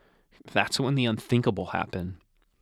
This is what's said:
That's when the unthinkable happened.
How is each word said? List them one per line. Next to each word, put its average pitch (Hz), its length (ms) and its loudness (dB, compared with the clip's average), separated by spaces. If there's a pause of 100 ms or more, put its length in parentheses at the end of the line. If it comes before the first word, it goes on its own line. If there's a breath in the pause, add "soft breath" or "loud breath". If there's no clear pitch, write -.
(520 soft breath)
That's - 260 0
when 135 160 2
the 127 120 2
unthinkable 110 600 2
happened. 90 520 -4 (440)